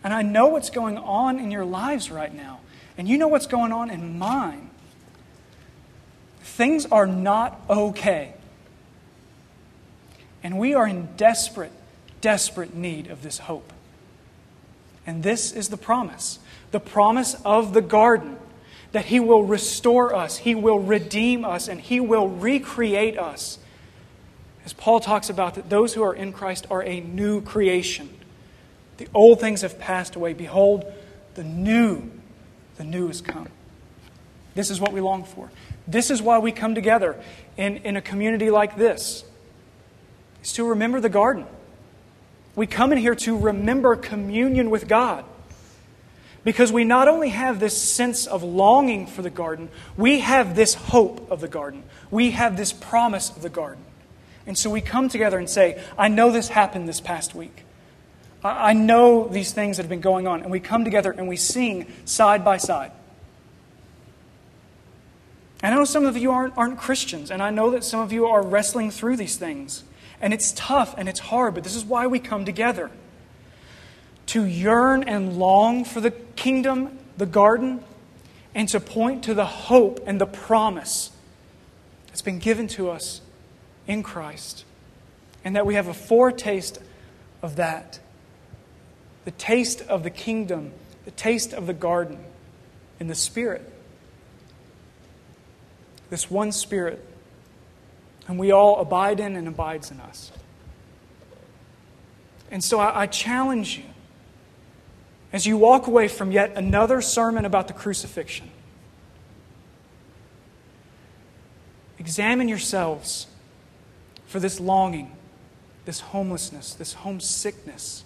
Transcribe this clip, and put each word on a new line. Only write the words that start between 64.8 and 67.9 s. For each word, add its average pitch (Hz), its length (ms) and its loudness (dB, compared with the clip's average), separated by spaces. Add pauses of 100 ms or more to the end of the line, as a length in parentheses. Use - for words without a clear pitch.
And 214 140 2
I - 20 4
know 285 80 6
some 285 200 2
of 247 120 0
you 254 140 0
aren't, 254 260 -2
aren't 247 220 0
Christians, 262 500 -4
and 190 140 -4
I 208 80 -2
know 220 200 2
that 240 120 -2
some 226 160 -4